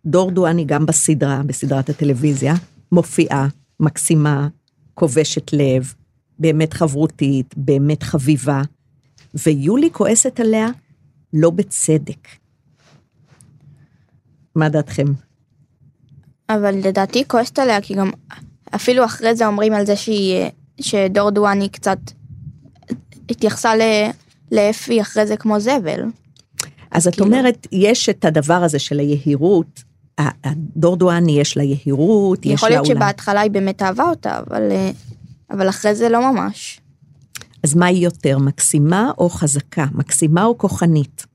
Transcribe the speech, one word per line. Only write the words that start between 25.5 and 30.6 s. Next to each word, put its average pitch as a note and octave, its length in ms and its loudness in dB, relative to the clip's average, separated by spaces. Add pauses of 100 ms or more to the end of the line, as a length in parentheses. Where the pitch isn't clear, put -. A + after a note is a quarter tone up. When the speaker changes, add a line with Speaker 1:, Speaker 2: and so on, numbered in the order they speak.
Speaker 2:
זבל. G#3 440 -2 (880)
Speaker 1:
אז E3+ 160 2
את F3 60 2
Speaker 2:
כאילו G3 140 2
Speaker 1:
אומרת, B3 440 2
יש G3+ 380 2
את - 160 -2
הדבר D#3+ 380 2
הזה D3+ 160 0
של C#3+ 200 -4
היהירות, D3 840 0 (340)
ה-, D3 100 0
ה-, - 280 -6
דור E3 400 0